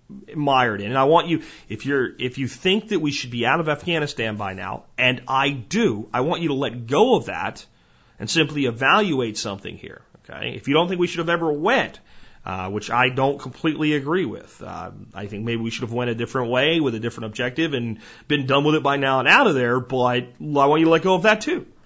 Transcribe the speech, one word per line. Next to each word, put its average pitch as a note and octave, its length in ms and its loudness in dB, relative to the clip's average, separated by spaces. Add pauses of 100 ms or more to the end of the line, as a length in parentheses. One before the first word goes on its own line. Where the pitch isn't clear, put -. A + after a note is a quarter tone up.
(360)
mired B2+ 460 2
in. G2+ 60 -4
And B2+ 100 -2
I C3+ 60 4
want D#3+ 240 6
you, D#3 160 0 (260)
if G#2 160 -8
you're, C3+ 320 0
if B2 220 -6
you C3+ 80 -4
think G#3 400 -2
that G3 120 0
we D3+ 120 0
should C3 180 -6
be A#2+ 160 -2
out D3 140 4
of D#3 100 -2
Afghanistan C#3+ 640 -2
by G2+ 180 -6
now, F#2+ 320 -10 (120)
and B2+ 300 0
I C#3 240 0
do, C3 600 -2
I B2 100 0
want D#3+ 200 -2
you E3+ 60 -2
to C#3+ 80 -2
let A#2+ 320 -6
go F#3+ 260 4
of C3 140 0
that F#2+ 360 -8 (540)
and A#2 100 -8
simply D3 380 0
evaluate C3 720 0
something G2 400 -8
here. - 240 -18 (260)
Okay? - 280 -10
If - 120 -8
you C#3 60 2
don't E3 140 4
think F3+ 120 -4
we F3 60 2
should E3+ 140 -4
have E3 100 -2
ever E3 240 0
went, E3 460 0 (440)
uh, F#2 280 -6
which G#2 180 -6
I B2+ 200 4
don't C3 300 0
completely D3+ 540 -2
agree D3+ 320 -2
with. - 340 -10
Uh, F2 300 -12 (240)
I G2+ 140 -10
think G#2 180 -10
maybe A#2 160 -2
we A2+ 80 -4
should A2+ 140 -6
have A2 100 -6
went A#2+ 160 -2
a A#2 60 -2
different A#2 340 -4
way C#3+ 300 2
with C3 160 0
a G#2+ 40 -6
different A#2 280 -6
objective B2+ 480 -2
and A#2+ 240 -4 (280)
been C#3+ 200 0
done C#3 160 4
with D3+ 100 4
it D#3 80 2
by C#3 160 2
now C3+ 220 2
and B2+ 80 2
out A#3 180 8
of F#3 80 4
there, B2 260 2
but C3 180 -4
I B2 280 0 (140)
want D3 400 4
you D#3+ 60 6
to D#3+ 60 6
let D#3+ 120 4
go F#3 100 2
of F3+ 100 2
that G#3+ 180 4
too. D#4 260 -4 (180)